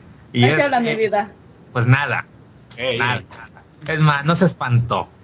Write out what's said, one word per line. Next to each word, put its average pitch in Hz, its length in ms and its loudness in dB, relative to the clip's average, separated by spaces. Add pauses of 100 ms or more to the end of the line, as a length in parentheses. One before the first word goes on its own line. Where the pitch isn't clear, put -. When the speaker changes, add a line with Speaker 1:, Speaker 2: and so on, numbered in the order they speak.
(320)
Speaker 1:
Y 120 140 2
Speaker 2:
Ay, - 60 4
Speaker 1:
es, 285 140 2
Speaker 2:
habla 262 140 0
mi 226 100 -2
Speaker 1:
eh, 226 60 -2
Speaker 2:
vida. 214 360 -2 (420)
Speaker 1:
pues 120 140 -2
nada. 127 380 0 (520)
Speaker 3:
Ey, 120 220 -4
Speaker 1:
Nada. 123 240 -2 (640)
Speaker 3:
ey. 156 80 -4
Speaker 1:
Es 156 40 -2
más, 147 260 2
no 170 100 2
se 180 100 2
espantó. 120 640 -2 (140)